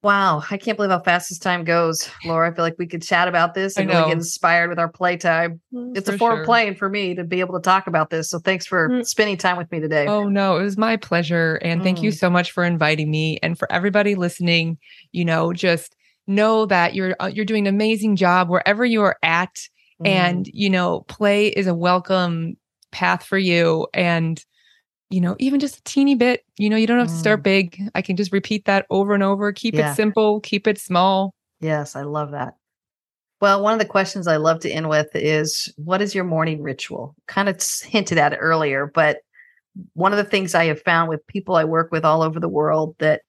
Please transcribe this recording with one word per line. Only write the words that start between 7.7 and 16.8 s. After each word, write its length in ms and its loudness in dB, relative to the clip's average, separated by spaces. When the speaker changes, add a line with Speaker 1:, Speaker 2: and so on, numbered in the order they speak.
Speaker 1:
about 240 -2
this. 180 -4
So 120 -6
thanks 260 -2
for 220 0
Speaker 2:
Mm. 180 -2
Speaker 1:
spending 300 0
time 200 0
with 140 -8
me 80 -6
today. 300 0
Speaker 2:
Oh, 200 0
no, 300 2
it 40 0
was 140 -4
my 200 0
pleasure. 680 0
And 220 -2
thank 180 0
you 80 2
Speaker 1:
Mm. 60 -4
Speaker 2:
so 140 0
much 200 2
for 140 -2
inviting 480 0
me. 320 0
And 120 -2
for 140 -4
everybody 460 0
listening, 640 0
you 120 -2
know, 280 0
just 420 -2
know 400 2
that 300 2